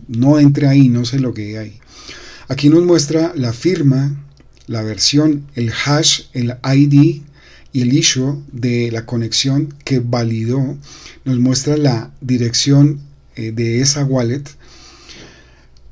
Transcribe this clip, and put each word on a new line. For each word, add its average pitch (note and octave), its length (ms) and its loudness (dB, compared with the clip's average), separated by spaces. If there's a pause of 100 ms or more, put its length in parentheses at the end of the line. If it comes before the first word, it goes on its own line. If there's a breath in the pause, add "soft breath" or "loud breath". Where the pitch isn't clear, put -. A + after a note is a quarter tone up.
no C3+ 320 2
entre C#3+ 280 4
ahí, C#3 200 6
no A#2+ 160 0
se C3 160 -4
loguee A2 380 -6
ahí. G#2+ 200 -14 (680 loud breath)
Aquí C#3+ 220 2
nos E3+ 120 6
muestra D#3+ 540 2
la A#2+ 160 -2
firma, C#3+ 720 0 (420)
la A2+ 160 -8
versión, C#3+ 720 0
el A#2 160 -4
hash, D3 520 -2 (100)
el A#2+ 320 -4
I C3+ 220 4
D C#3+ 360 4 (480 loud breath)
y B2+ 120 -2
el B2 100 0
issue C#3+ 580 -2
de A#2+ 400 -4
la A2+ 140 -8
conexión C3+ 680 -4 (100)
que C3 160 -2
validó, A#2+ 760 -4 (480 loud breath)
nos C3 140 -2
muestra C3 380 0
la A#2+ 340 -2 (120)
dirección, C#3 800 2 (360)
eh, A2+ 160 -8
de A#2 300 -2
esa C#3+ 220 -2
wallet C3 400 -2 (1500 loud breath)